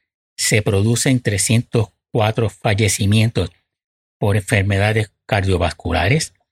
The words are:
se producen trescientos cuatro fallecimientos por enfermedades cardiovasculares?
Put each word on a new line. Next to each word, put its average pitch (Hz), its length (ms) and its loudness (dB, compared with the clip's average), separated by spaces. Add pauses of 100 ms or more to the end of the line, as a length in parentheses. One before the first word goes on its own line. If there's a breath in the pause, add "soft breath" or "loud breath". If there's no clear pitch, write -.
(380 soft breath)
se - 240 0
producen 113 580 2
trescientos 110 720 0 (220)
cuatro 110 380 0
fallecimientos 107 1000 0 (720)
por 101 160 0
enfermedades 101 760 0 (140)
cardiovasculares? 90 1080 -2 (180)